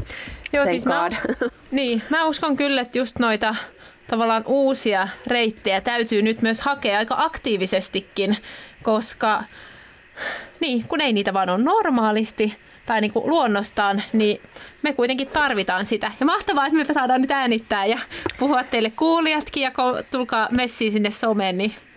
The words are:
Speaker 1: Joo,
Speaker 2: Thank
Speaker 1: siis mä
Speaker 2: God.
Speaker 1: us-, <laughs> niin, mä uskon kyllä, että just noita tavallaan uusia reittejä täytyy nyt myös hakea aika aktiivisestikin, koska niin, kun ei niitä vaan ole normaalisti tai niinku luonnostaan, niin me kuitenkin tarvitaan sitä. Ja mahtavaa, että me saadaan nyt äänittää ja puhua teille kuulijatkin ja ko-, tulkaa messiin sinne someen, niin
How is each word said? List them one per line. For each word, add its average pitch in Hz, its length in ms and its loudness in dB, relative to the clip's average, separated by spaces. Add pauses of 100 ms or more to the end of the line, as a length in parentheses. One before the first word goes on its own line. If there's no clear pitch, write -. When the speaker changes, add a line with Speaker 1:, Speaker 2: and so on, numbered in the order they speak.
(520)
Speaker 1:
Joo, 285 120 2
Speaker 2:
Thank 196 40 2
Speaker 1:
siis 226 180 0
mä 170 240 2
Speaker 2:
God. - 20 -6 (340)
Speaker 1:
us-, - 60 -6 (100)
<laughs> - 80 -20
niin, 247 400 0
mä 320 140 2
uskon 311 320 0
kyllä, 277 240 2
että 240 180 -4
just 254 200 -2
noita 220 360 0 (540)
tavallaan 226 380 2
uusia 254 640 2 (180)
reittejä 220 540 0
täytyy 226 420 0
nyt 220 200 2
myös 226 180 0
hakea 277 380 0
aika 226 200 -2
aktiivisestikin, 196 1200 -2 (460)
koska 220 640 0 (1160)
niin, 254 280 0
kun 330 120 -2
ei 277 120 2
niitä 202 220 0
vaan 190 160 0
ole 190 120 2
normaalisti 226 960 2 (300)
tai 220 140 0
niinku 214 300 0
luonnostaan, 208 720 2 (100)
niin 214 280 2 (420)
me 294 100 0
kuitenkin 262 360 0
tarvitaan 202 560 0
sitä. 208 360 -2
Ja 262 60 4
mahtavaa, 370 400 2
että 311 120 2
me 302 60 2 (100)
saadaan 254 260 4
nyt 262 100 0
äänittää 226 560 0
ja 233 120 2 (400)
puhua 254 260 2
teille 220 320 -2
kuulijatkin 311 680 2
ja 262 80 0
ko-, 254 400 0
tulkaa 240 400 -2
messiin 240 420 0
sinne 214 180 2
someen, 202 480 0
niin 214 160 -2 (220)